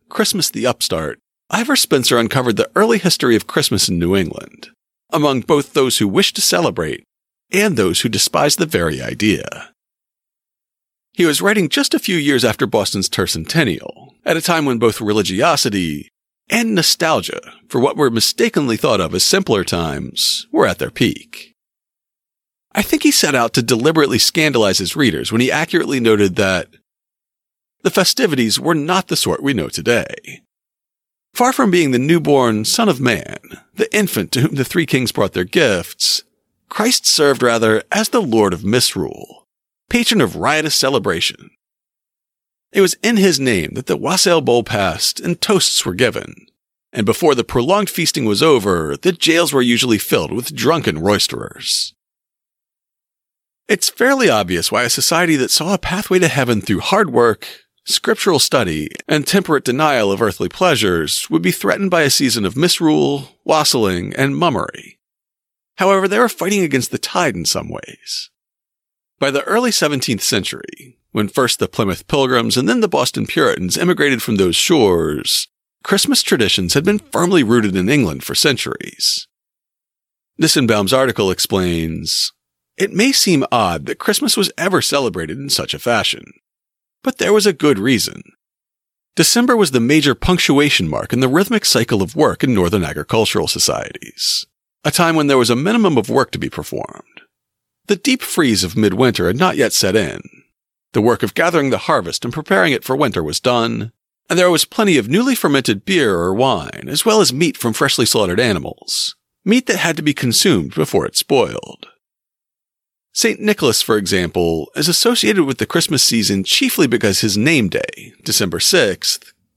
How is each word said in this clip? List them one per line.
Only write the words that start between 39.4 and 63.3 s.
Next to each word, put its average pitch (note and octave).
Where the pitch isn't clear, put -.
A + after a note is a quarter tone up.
patron A#3
of G#2+
riotous D3+
celebration. -
It F#3
was F#3
in A3+
his F#3
name A2+
that B2
the -
wassail F3
bowl A#2+
passed -
and E3+
toasts -
were -
given, -
and G#2+
before C#3+
the A#2+
prolonged F3+
feasting D#3
was G#2
over, F#2+
the F#3
jails E3
were C3+
usually A#2+
filled F2+
with A#2+
drunken A#2+
roisterers. -
It's -
fairly B3+
obvious F#2
why A2
a A#2+
society E3
that B2+
saw F3
a F#3
pathway F#3
to F3
heaven A#2+
through F#2+
hard F#3+
work, A#2+
scriptural -
study, F2
and D3+
temperate F3
denial B2+
of G2
earthly G#2
pleasures G#2+
would D#3+
be F3+
threatened G3
by E3+
a C#3+
season A#2
of F#2
misrule, D3+